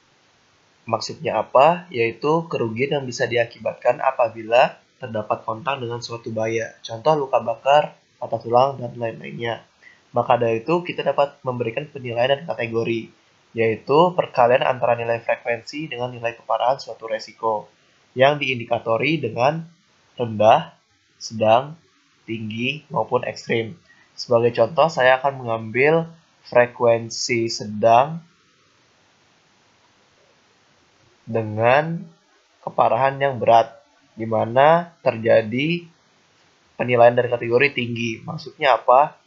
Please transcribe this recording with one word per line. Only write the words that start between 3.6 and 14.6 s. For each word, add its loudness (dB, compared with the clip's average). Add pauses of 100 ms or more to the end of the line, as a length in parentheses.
apabila 0 (240)
terdapat -6
kontak -6
dengan -8
suatu -12
bahaya, -4
contoh -2
luka 0
bakar, 0 (240)
patah -6
tulang, 2
dan -10
lain-lainnya. -8 (480)
Maka 2
dari 0
itu, -2
kita -6
dapat -2
memberikan -6
penilaian -2
dan -14
kategori, -4 (480)
yaitu 0 (140)
perkalian 2